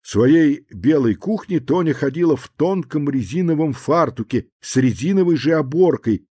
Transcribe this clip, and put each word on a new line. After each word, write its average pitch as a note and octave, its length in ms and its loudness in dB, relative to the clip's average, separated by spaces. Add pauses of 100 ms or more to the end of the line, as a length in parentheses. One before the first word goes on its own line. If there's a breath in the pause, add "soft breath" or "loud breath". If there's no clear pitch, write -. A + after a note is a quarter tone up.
В - 80 -20
своей C#3+ 600 2
белой A#2 460 0
кухне F#3 440 -4
Тоня D3+ 340 0
ходила C#3+ 440 0
в - 100 -14
тонком D#3 600 -2
резиновом D3+ 640 -2
фартуке C3 720 -2 (140)
с - 160 -4
резиновой D#3 580 2
же D3 180 0
оборкой, D3 720 0 (120)